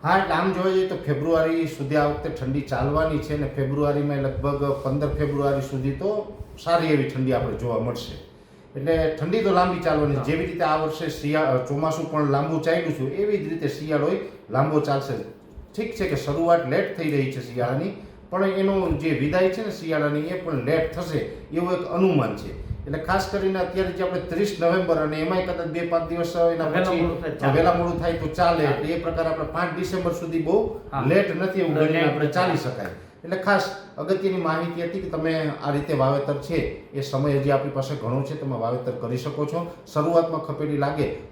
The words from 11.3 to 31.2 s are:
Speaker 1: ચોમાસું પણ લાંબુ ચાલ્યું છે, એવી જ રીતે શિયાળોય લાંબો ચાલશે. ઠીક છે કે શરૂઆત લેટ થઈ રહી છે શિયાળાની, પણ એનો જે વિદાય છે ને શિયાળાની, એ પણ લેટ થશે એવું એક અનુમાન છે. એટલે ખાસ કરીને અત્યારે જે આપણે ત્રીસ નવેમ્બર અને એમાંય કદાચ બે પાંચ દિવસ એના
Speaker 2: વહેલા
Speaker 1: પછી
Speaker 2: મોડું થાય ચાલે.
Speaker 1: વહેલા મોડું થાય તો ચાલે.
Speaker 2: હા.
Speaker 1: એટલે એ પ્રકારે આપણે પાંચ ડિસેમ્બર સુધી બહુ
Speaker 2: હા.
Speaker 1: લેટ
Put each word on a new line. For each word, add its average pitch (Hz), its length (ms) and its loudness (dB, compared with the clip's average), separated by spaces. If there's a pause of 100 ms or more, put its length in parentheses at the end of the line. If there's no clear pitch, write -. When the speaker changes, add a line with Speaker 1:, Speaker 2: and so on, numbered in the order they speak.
Speaker 1:
ચોમાસું 156 420 -2
પણ 151 200 2
લાંબુ 151 280 2
ચાલ્યું 165 340 2
છે, 135 240 -2
એવી 208 220 2
જ 156 100 -4
રીતે 156 200 -2
શિયાળોય 151 480 0 (340)
લાંબો 151 300 2
ચાલશે. 135 560 -4 (400)
ઠીક 214 180 -4
છે 185 120 -4
કે 143 100 0
શરૂઆત 165 520 2
લેટ 175 280 0
થઈ 156 140 -2
રહી 135 220 0
છે 127 80 -6
શિયાળાની, 123 520 -2 (380)
પણ 190 140 0
એનો 190 440 2 (100)
જે 156 120 0
વિદાય 151 380 2
છે 220 160 -2
ને 202 60 -4
શિયાળાની, 151 500 -2
એ 170 140 -4
પણ 160 300 -4
લેટ 95 280 0
થશે 160 260 -4 (340)
એવું 170 200 0
એક 175 140 -2
અનુમાન 156 500 2
છે. - 200 -10
એટલે - 420 -6
ખાસ 190 320 0
કરીને 190 280 0
અત્યારે 180 340 0
જે 185 100 -4
આપણે 180 180 -2
ત્રીસ 170 400 -2
નવેમ્બર 170 380 4
અને 151 180 0
એમાંય 180 260 0
કદાચ 170 240 -4
બે 160 140 -4
પાંચ 170 280 0
દિવસ 170 280 -2
એના 165 320 4
Speaker 2:
વહેલા 185 220 2
Speaker 1:
પછી 170 120 2
Speaker 2:
મોડું - 180 0
થાય 156 140 -4
ચાલે. 135 180 0
Speaker 1:
વહેલા 165 220 6
મોડું 170 260 0
થાય 170 120 0
તો 165 140 -2
ચાલે. 170 400 4
Speaker 2:
હા. 139 60 4
Speaker 1:
એટલે 156 220 -2
એ 160 60 -2
પ્રકારે 165 280 0
આપણે 160 160 -2
પાંચ 170 320 -4
ડિસેમ્બર 175 360 -2
સુધી 165 300 -2
બહુ 202 380 0 (120)
Speaker 2:
હા. 135 140 -2
Speaker 1:
લેટ 170 300 4